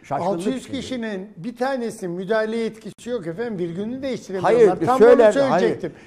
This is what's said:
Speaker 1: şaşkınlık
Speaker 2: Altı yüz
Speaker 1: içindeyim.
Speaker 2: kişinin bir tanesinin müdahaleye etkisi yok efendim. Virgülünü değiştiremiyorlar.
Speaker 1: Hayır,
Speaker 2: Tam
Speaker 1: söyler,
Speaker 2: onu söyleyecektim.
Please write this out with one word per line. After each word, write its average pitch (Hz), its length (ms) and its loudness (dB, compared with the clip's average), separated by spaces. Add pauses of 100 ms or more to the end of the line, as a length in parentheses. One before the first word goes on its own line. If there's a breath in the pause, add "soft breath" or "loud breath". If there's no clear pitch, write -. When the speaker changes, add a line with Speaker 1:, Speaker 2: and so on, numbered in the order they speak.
Speaker 1:
şaşkınlık 170 380 -4
Speaker 2:
Altı 208 100 -4
yüz 262 80 -6
Speaker 1:
içindeyim. 254 240 -10
Speaker 2:
kişinin 220 540 -8
bir 226 200 -12
tanesinin 233 540 -6
müdahaleye 220 560 -4
etkisi 214 440 -14
yok 214 160 -8
efendim. 202 320 -8
Virgülünü 202 440 -8
değiştiremiyorlar. 208 640 2
Speaker 1:
Hayır, 180 180 0
Speaker 2:
Tam 247 120 2
Speaker 1:
söyler, 233 280 8
Speaker 2:
onu 214 60 6
söyleyecektim. 180 600 0 (140 loud breath)